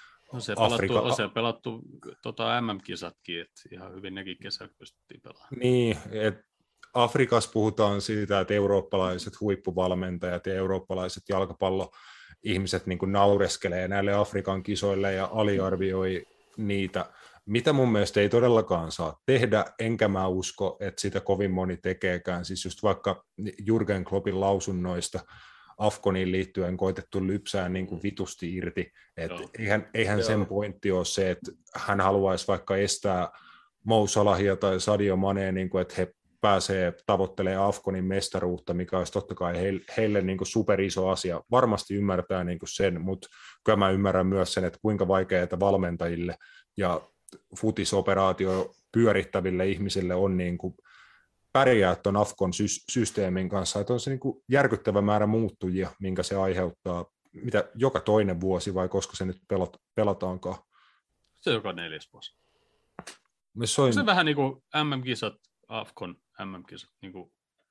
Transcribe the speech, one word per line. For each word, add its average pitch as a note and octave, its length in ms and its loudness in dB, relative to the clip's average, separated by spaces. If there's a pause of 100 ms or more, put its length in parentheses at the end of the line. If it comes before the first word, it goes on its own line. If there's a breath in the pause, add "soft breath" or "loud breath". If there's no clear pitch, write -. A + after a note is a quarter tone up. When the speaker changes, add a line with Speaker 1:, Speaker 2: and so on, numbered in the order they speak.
(340 loud breath)
Speaker 1:
On B2 80 -8
se G#2+ 160 -6
Speaker 2:
Afrika- A2 360 2
Speaker 1:
pelattu, A2+ 160 0
on A#2+ 60 0
se G#2 180 -2
pelattu, A#2 480 -4 (400)
tota, A#2 400 -2
M A#2 40 -4 (100)
M-kisatkin, F2 680 -12
et - 80 -18 (220)
ihan F#2 240 -18
hyvin F#2+ 200 -14
nekin F#2+ 260 -12
kesällä F#2+ 360 -14
pystyttiin - 440 -20
pelaamaan. - 280 -20 (100)
Speaker 2:
Niin, B2 380 2 (140)
et G#2+ 240 0 (580)
Afrikassa A#2+ 600 2
puhutaan G#2 480 2
siitä, G2+ 380 0
että F#2+ 140 0
eurooppalaiset F#2+ 880 0
huippuvalmentajat F2+ 1080 -2
ja F#2+ 60 -2
eurooppalaiset F#2 760 -4
jalkapalloihmiset, F#2+ 1600 -4
niin F2+ 140 -4
kuin, F#2+ 120 -2
naureskelee G2 760 4
näille G2+ 260 0
Afrikan G2 500 0
kisoille G2 500 0
ja F#2+ 200 -2
aliarvioi F#2+ 920 0 (320)
niitä, G2 480 -4 (400 loud breath)
mitä A#2+ 280 2
mun C3 180 4
mielestä G2+ 300 2
ei G#2 80 4
todellakaan A2 600 2
saa E2 340 -6
tehdä, A2+ 400 4 (140)
enkä A2+ 280 2
mä F#2+ 200 0
usko, F#2 520 -4
että G2 220 -8
sitä G2 200 -4
kovin G2 300 0
moni F#2 260 -2
tekeekään. F2+ 680 -4
Siis F#2 200 -8
just - 180 -8
vaikka G2 400 0 (180)
Jürgen G2+ 680 -2
Kloppin F#2+ 320 -2
lausunnoista F2+ 800 -2 (580 loud breath)
Afkoniin F#2+ 540 0
liittyen F#2 460 -2
koitettu F#2+ 500 -2
lypsää, F#2+ 420 -4
niin F#2 180 -4
kuin, F2 160 -8
vitusti F#2 520 -6
irti. F2+ 360 -4 (260 soft breath)
Et E2+ 140 -8
Speaker 1:
Joo. F2+ 180 -12 (100)
Speaker 2:
eihän, G#2+ 340 -2
eihän G#2+ 260 0
Speaker 3:
Joo. A2+ 80 0
Speaker 2:
sen G#2+ 180 2
pointti G2+ 460 -2
ole F2+ 140 2
se, F#2+ 260 0
että - 200 -8 (240)
hän G2 260 0
haluaisi F#2+ 460 2
vaikka G2 300 0
estää G2 520 0 (560 loud breath)
Mo G#2+ 220 4
Salahia G2 480 4
tai F#2+ 240 0
Sadio G2+ 360 2
Manea, G2 360 0
niin F#2 180 -2
kuin, F#2 120 0
että F2 160 -6
he F#2 160 -2 (280)
pääsee F#2+ 520 2 (120)
tavoittelemaan F#2+ 640 0
Afconin F#2+ 360 -4
mestaruutta, F#2 680 -2
mikä F2 240 -4
olisi F2 160 -2
totta G2 220 -4
kai F2 220 -2
heille, F#2+ 240 -2 (160)
heille, G#2+ 240 2
niin F#2+ 160 -2
kuin, F#2 100 -4
superiso F#2+ 600 2
asia. F2+ 320 -2 (100)
Varmasti A2+ 440 2
ymmärtää, F#2+ 480 0
niin F2 160 -4
kuin, - 100 -12
sen, F2 320 0
mut F#2 240 -6 (380 loud breath)
kyllä A2 140 6
mä G2 120 4
ymmärrän F#2+ 380 2
myös F#2+ 260 0
sen, F#2 120 0
että - 160 -6
kuinka G2 260 0
vaikeaa F#2 400 2 (120)
valmentajille F2 760 0 (420 loud breath)
ja F2+ 240 -2 (580)
futisoperaatio F#2+ 1120 0 (200)
pyörittäville F#2+ 760 2
ihmisille F#2 480 -2
on, F#2 220 2
niin F2 200 -2
kuin, F2+ 180 -8 (800 soft breath)
pärjää A#2 420 6
ton G2+ 220 0
Afcon G2 360 0
sys-, - 380 -2
systeemin F#2+ 580 0
kanssa, G2 300 -2
että G2+ 140 -2
on A#2+ 60 0
se, - 100 -6
niin C3+ 100 -4
kuin, - 300 -6
järkyttävä A#2 520 4
määrä G#2 260 4
muuttujia, F#2+ 720 -2
minkä F#2 240 -2
se G2 120 -4
aiheuttaa, F#2 720 -2 (280)
mitä - 300 -2 (120)
joka B2+ 240 0
toinen G2 420 2
vuosi F#2+ 320 -2
vai F#2 160 0
koska - 260 -4
se F#2+ 100 -6
nyt F#2 120 -6 (160)
pelat-, F#2 260 -2 (160)
pelataankaan? F#2 640 -2 (800 soft breath)
Speaker 1:
Se - 160 -4
joka G#2+ 220 -2
neljäs E2 400 -12
vuosi. - 220 -20 (1160)
Speaker 2:
Me A#2 140 -6
soin- C3 260 4
Speaker 1:
Se A#3+ 120 2
vähän F3+ 200 4
niin D3+ 100 2
kuin C3+ 200 -2 (280)
M C#3+ 160 -2
M-kisat, A#2+ 340 -4 (340)
Afcon G2 480 -12 (240)
M G2 80 -10 (100)
M-kisat, - 320 -20 (120)
niin F#2+ 120 -16
kuin, F2+ 180 -18 (400)